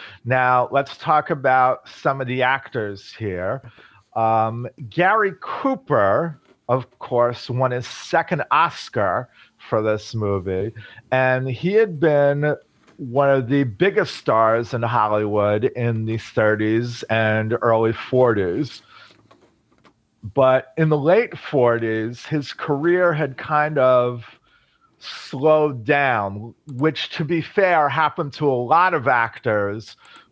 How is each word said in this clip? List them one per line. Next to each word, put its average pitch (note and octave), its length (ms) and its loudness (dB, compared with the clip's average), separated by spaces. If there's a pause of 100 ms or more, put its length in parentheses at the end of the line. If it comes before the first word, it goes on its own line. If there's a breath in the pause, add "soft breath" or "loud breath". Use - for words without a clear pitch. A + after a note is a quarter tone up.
(240 loud breath)
Now, B2+ 460 2
let's C#3 260 -2
talk D3+ 320 0
about C3 580 2
some C3+ 360 -4
of B2+ 40 -8
the B2+ 160 -2
actors A#2 680 -4
here. G2+ 480 -6 (560 soft breath)
Um, A2+ 500 0 (220)
Gary G3 520 0
Cooper, D3 1000 -2 (280)
of B2 320 -4
course, A#2+ 500 -2
won B2 220 -2
his B2 140 -6
second - 640 -4
Oscar B2+ 800 -2 (300 soft breath)
for A2 240 -2
this G#2+ 320 -4
movie, G2 580 -4 (380 loud breath)
and C3 380 0
he D3+ 240 -4
had G#3 280 0
been D3 560 2 (400)
one C#3 340 0
of C3 180 2
the C#3+ 160 2
biggest E3 520 -2
stars A2+ 580 2
in A#2 80 -4
Hollywood G#2+ 840 0
in A#2 400 -2
the A2+ 140 -4
thirties A2 920 0
and A2 520 0
early A2+ 300 2
forties. A#2 880 0 (1400 soft breath)
But C3 540 2
in D#3+ 140 2
the D3+ 80 2
late F3 400 2
forties, A#2 880 0
his D3 260 -4
career E3+ 640 0
had C#3+ 240 -4
kind D3+ 400 -2
of B2 600 2 (600)
slowed D3 880 0
down, A2+ 680 0 (200)
which, D3 420 -2
to E3+ 80 -4
be D#3+ 160 -2
fair, F3 480 2
happened D3 460 -2
to D3+ 120 -2
a C#3 60 4
lot D3+ 400 2
of C3+ 160 0
actors A2 880 -2 (360 soft breath)